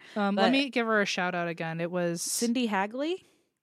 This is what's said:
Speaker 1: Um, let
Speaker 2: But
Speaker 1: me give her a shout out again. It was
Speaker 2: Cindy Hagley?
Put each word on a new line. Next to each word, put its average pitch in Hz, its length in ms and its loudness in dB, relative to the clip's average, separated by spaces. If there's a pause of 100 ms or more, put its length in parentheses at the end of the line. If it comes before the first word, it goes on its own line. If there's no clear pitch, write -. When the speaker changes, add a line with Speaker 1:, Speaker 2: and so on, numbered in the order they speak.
(160)
Speaker 1:
Um, 202 200 0
let 196 100 4
Speaker 2:
But 240 60 4
Speaker 1:
me 269 180 2
give 233 160 0
her 214 160 4
a 190 40 -2
shout 180 280 -2
out 170 140 -2
again. 165 320 -6
It 170 100 -4
was 175 320 0
Speaker 2:
Cindy 233 440 0
Hagley? 226 580 -2 (380)